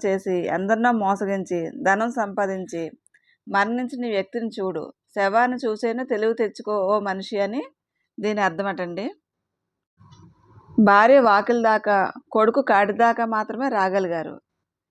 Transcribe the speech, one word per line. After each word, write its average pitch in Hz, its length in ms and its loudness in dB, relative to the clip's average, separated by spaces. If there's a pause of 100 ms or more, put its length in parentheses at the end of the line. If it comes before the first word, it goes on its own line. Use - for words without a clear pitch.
చేసి, 190 400 -2
ఎందరినో 220 460 0
మోసగించి, 190 800 -2 (120)
ధనం 202 280 2
సంపాదించి 190 800 -6 (580)
మరణించిన 240 580 -2
వ్యక్తిని 220 420 -4 (120)
చూడు, 185 320 -6 (220)
శవాన్ని 220 420 2 (100)
చూసైనా 226 380 -4
తెలివి 226 300 -2
తెచ్చుకో 220 380 -4
ఓ 202 280 0
మనిషి 196 400 -6
అని 220 240 -4 (560)
దీని 208 200 -2
అర్థమటండి. 185 680 -4 (1700)
భార్య 214 380 8
వాకిలి 226 420 4
దాకా, 214 500 2 (180)
కొడుకు 226 300 2
కాడి 208 320 4
దాకా 233 320 2
మాత్రమే 220 440 -4
రాగలిగారు. 190 720 -2 (500)